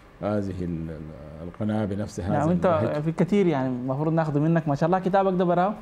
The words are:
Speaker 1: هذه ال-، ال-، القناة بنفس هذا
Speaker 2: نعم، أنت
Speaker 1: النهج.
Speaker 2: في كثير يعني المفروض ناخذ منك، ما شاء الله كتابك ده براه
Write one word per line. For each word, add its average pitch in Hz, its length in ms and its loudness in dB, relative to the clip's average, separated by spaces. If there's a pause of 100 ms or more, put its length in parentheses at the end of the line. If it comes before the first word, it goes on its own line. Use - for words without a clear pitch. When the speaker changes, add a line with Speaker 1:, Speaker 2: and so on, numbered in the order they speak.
(220)
Speaker 1:
هذه 98 420 -2
ال-، 82 260 -4
ال-، 78 540 -14
القناة 107 420 -2
بنفس 101 340 -4
هذا 101 180 0
Speaker 2:
نعم، 151 120 2
أنت 175 160 2
Speaker 1:
النهج. 151 360 2
Speaker 2:
في 160 100 -2
كثير 180 360 2
يعني 135 200 0
المفروض 131 460 -2
ناخذ 156 260 0
منك، 160 280 2
ما 143 80 2
شاء 160 120 0
الله 185 120 2
كتابك 190 380 2
ده 185 80 2
براه 180 360 2